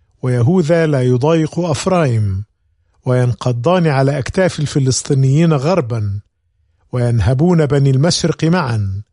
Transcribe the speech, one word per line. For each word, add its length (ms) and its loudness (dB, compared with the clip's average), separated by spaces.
ويهوذا 640 2
لا 160 0
يضايق 560 0
أفرايم. 840 -2
وينقضان 800 0
على 320 0
أكتاف 420 -2
الفلسطينيين 920 0
غرباً، 680 -2
وينهبون 720 2
بني 240 2
المشرق 540 0
معاً. 580 -2